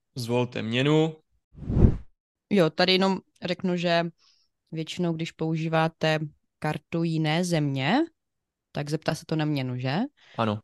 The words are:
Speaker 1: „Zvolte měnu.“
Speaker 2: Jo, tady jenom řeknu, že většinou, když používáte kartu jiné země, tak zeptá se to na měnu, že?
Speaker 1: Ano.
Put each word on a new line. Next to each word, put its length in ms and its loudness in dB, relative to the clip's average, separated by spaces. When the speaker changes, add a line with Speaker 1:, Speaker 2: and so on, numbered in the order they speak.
Speaker 1:
„Zvolte 460 -2
měnu.“ 540 0
Speaker 2:
Jo, 200 4
tady 220 2
jenom 280 2
řeknu, 320 -2
že 280 0
většinou, 420 -4
když 180 -6
používáte 880 -2
kartu 440 -4
jiné 420 0
země, 540 0
tak 180 -6
zeptá 260 -4
se 100 -12
to 100 -4
na 100 0
měnu, 320 -4
že? 180 -2
Speaker 1:
Ano. 260 0